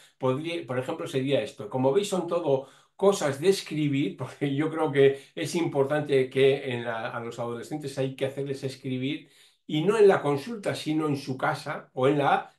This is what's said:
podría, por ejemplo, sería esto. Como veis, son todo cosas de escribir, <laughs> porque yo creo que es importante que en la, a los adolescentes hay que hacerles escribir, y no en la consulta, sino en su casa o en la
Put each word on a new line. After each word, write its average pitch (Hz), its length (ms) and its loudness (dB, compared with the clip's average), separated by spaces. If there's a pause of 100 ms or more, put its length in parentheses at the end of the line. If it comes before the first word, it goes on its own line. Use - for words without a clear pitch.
(180)
podría, 147 480 -2
por 127 140 -4
ejemplo, 160 280 -6
sería 131 340 0
esto. 107 280 -8
Como 131 240 2
veis, 202 160 2
son 180 180 -2
todo 165 400 0 (280)
cosas 127 440 2
de 170 100 2
escribir, 156 680 0
<laughs> - 0 -
porque - 380 -4
yo 156 140 0
creo 160 220 -2
que 139 280 6 (160)
es 165 200 -4
importante 143 760 2
que 135 440 4
en 120 120 -4
la, 117 260 -4
a 123 80 -8
los 117 200 -8
adolescentes 120 580 -8
hay 135 180 -4
que 139 100 -4
hacerles 135 380 -6
escribir, 135 640 -6 (360)
y 151 180 -2
no 208 140 2
en 208 100 8
la 190 140 6
consulta, 143 540 -2
sino 156 320 -2
en 139 100 0
su 131 200 -8
casa 151 560 -6
o 131 140 2
en 147 120 4
la 170 400 2